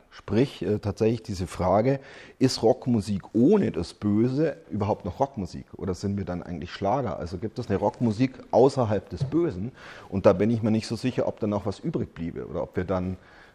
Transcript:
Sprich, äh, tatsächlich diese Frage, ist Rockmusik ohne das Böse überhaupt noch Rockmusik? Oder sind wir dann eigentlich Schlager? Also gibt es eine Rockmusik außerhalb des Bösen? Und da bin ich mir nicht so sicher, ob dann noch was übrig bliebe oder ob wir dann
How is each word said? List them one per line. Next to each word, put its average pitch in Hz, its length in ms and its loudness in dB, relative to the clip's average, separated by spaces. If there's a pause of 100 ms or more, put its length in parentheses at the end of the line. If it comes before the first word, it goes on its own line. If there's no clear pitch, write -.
(100)
Sprich, - 520 0
äh, 104 160 0
tatsächlich 110 440 0
diese 92 240 -6
Frage, 107 540 2 (380)
ist - 240 2
Rockmusik 110 600 2 (100)
ohne 135 400 4
das 87 220 -6
Böse 123 640 0 (140)
überhaupt 101 360 -2
noch 90 120 -8
Rockmusik? 95 480 -6 (100)
Oder 92 180 -4
sind 101 240 -4
wir 95 80 -6
dann 90 160 -6
eigentlich 87 280 -10
Schlager? 104 480 -2
Also 90 200 -8
gibt 110 200 -8
es 120 120 -8
eine 95 80 2
Rockmusik 113 560 0 (160)
außerhalb 110 580 4
des 101 160 -4
Bösen? 131 480 -2 (380)
Und 95 160 2
da 98 80 8
bin 104 160 2
ich 113 120 0
mir 110 80 2
nicht 110 160 0
so 120 100 -4
sicher, - 300 -2
ob - 140 -6
dann 107 100 -2
noch 101 140 -2
was 101 160 -4
übrig - 340 -6
bliebe 80 320 -8
oder 73 160 -4
ob - 140 -8
wir 92 80 -2
dann 92 320 -2 (380)